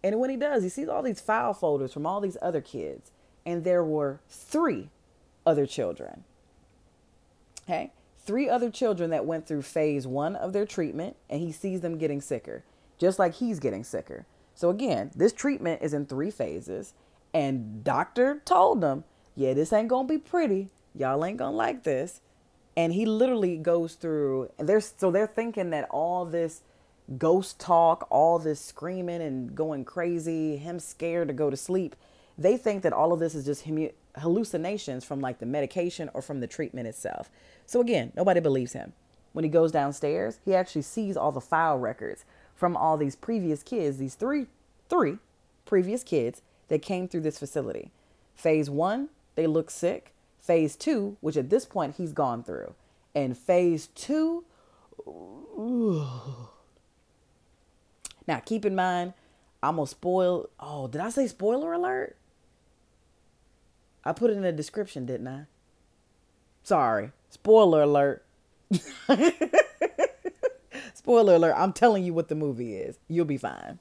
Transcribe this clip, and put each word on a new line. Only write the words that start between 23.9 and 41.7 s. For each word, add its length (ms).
through, 640
and 100
they're, 120
so 320
they're 160
thinking 420
that 180
all 360
this 380
ghost 440
talk, 500
all 300
this 200
screaming 640
and 320
going 300
crazy, 720
him 240
scared 480
to 60
go 140
to 80
sleep, 380
they 200
think 260
that 100
all 200
of 80
this 160
is 80
just 220
hemu-, 260
hallucinations 880
from, 160
like, 180
the 80
medication 640
or 100
from 180
the 60
treatment 420
itself. 420
So 140
again, 360
nobody 240
believes 320
him. 200
When 120
he 60
goes 220
downstairs, 720
he 100
actually 280
sees 340
all 160
the 80
file 380